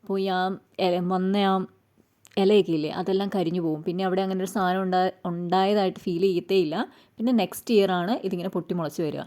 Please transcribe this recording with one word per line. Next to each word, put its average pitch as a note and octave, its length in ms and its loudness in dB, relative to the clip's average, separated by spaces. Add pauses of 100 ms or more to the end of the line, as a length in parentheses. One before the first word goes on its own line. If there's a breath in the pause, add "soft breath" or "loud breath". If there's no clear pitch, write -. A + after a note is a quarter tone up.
പോയി G3 240 -2
ആ F#3 120 0 (380)
ഇല, F3+ 160 2 (140)
വന്ന F#3 280 0 (140)
ആ F#3+ 40 2 (800)
ഇലയൊക്കെ G3 380 4
ഇല്ലേ, D3+ 160 -2 (100)
അതെല്ലാം G3 280 -2
കരിഞ്ഞു F3+ 320 -2
പോകും. D#3 240 -2
പിന്നെ F3+ 200 -2
അവിടെ F#3 180 0
അങ്ങനെ F#3+ 200 -2
ഒരു F#3+ 120 -6
സാധനം F#3 280 0
ഉണ്ടാ-, F#3 320 2 (100)
ഉണ്ടായതായിട്ട് F#3 760 0
ഫീൽ F3 260 -2
ചെയ്യത്തേ F3+ 380 0
ഇല്ല. D#3 120 -4 (420 loud breath)
പിന്നെ A#3 140 0
നെക്സ്റ്റ് G#3+ 420 0
ഇയർ G3 180 6
ആണ് F3+ 220 0 (100)
ഇതിങ്ങനെ F#3 260 -4
പൊട്ടിമുളച്ച് E3+ 520 -4
വരിക. D3 240 -4